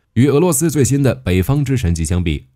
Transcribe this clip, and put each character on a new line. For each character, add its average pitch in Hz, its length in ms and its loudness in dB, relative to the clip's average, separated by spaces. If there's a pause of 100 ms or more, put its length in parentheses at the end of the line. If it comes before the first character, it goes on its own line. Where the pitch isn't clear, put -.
(140)
与 135 160 2
俄 139 100 2
罗 175 140 2
斯 156 180 -2
最 143 140 0
新 139 180 0
的 123 100 2
北 92 300 -2
方 143 200 0
之 131 120 -2
神 85 180 -2
级 80 120 -4
相 90 180 -2
比， 80 320 -4